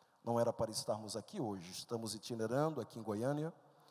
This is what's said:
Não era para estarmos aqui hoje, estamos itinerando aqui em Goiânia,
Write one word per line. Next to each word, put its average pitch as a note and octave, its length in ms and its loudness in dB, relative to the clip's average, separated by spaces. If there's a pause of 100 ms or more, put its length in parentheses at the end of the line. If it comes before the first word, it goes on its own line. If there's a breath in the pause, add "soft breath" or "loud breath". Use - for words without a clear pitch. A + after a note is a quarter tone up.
(240 soft breath)
Não A#2 160 4
era A#2 140 6
para A2 180 0
estarmos A2 460 -2
aqui E3+ 240 -4
hoje, G2 300 -2
estamos A2+ 440 -4
itinerando B2 640 2
aqui A2 180 -6
em A2+ 60 -6
Goiânia, C3+ 500 0 (380 soft breath)